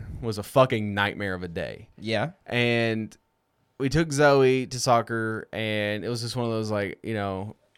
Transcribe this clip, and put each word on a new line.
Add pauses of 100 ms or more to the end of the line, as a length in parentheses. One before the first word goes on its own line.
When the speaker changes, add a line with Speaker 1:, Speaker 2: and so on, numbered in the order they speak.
(220)
Speaker 1:
was
a
fucking
nightmare
of
a
day. (100)
Speaker 2:
Yeah. (160)
Speaker 1:
And (640)
we
took
Zoe
to
soccer,
and
it
was
just
one
of
those,
like,
you
know, (220)